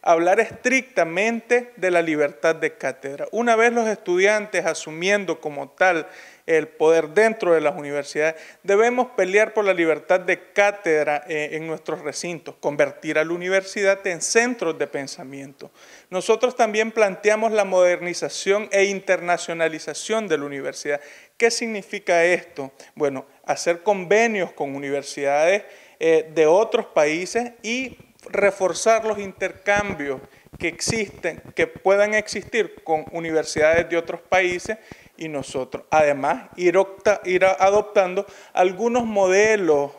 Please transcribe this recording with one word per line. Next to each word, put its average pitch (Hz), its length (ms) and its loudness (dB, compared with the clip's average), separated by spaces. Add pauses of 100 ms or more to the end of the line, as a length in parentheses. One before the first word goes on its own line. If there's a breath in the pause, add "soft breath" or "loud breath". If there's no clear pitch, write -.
hablar 175 400 4
estrictamente 233 1300 -2
de 180 160 -2
la 170 100 2
libertad 160 540 0
de 156 200 -6
cátedra. 139 560 -8
Una 226 240 2
vez 233 180 4
los 233 140 0
estudiantes 196 800 0
asumiendo 170 760 -2
como 143 280 -8
tal 175 380 0 (380 loud breath)
el 156 240 2
poder 160 400 2
dentro 214 440 2
de 160 60 4
las 151 160 0
universidades, 147 600 -4 (280 loud breath)
debemos 240 440 2 (100)
pelear 202 360 2
por 214 120 0
la 190 80 4
libertad 170 480 2
de 175 320 -4
cátedra, 156 760 0
eh, 151 260 -4
en 160 140 -8
nuestros 160 320 -8
recintos, 156 640 -10
convertir 147 580 -2
a 156 60 0
la 165 80 -4
universidad 190 720 0
en 170 140 -6
centros 226 580 0
de 143 80 -2
pensamiento. 139 840 -12 (380 loud breath)
Nosotros 220 460 0
también 220 380 0
planteamos 214 580 0
la 208 140 2
modernización 180 1040 0
e 196 140 4
internacionalización 175 1400 -4
de 156 80 0
la 143 80 -4
universidad. 139 560 -8 (340 loud breath)
¿Qué 233 160 2
significa 196 720 -2
esto? 175 480 -2 (240 loud breath)
Bueno, 139 300 -4 (180 soft breath)
hacer 170 400 -2
convenios 202 680 0
con 139 200 -8
universidades, 143 920 0 (360 loud breath)
eh, 160 340 2
de 156 120 4
otros 208 400 4
países 175 680 -2 (100)
y 240 360 -6 (320)
reforzar 196 760 0
los 208 140 -2
intercambios 190 1000 -4 (360 soft breath)
que 170 120 -4
existen, 185 720 -6 (140)
que 165 120 0
puedan 202 460 2
existir 214 720 -4
con 156 280 -2
universidades 165 800 0
de 170 60 -2
otros 170 260 -4
países 185 560 -2 (380 loud breath)
y 160 140 -10
nosotros. 135 600 -8
Además, 151 680 0
ir 180 200 2
opta-, 190 460 0
ir 180 220 2
a-, 185 80 4
adoptando 196 720 2 (280 loud breath)
algunos 220 520 2
modelos 190 920 2